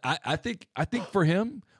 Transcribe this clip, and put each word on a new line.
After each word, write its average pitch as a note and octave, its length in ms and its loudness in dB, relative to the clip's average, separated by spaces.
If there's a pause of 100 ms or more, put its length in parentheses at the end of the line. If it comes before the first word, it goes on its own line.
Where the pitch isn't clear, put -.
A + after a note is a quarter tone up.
I, C3+ 220 0
I C#3+ 100 0
think, G#3+ 400 -6
I D#3+ 100 0
think A#3 200 -4
for F#3+ 200 2
him, G#3+ 360 2 (180)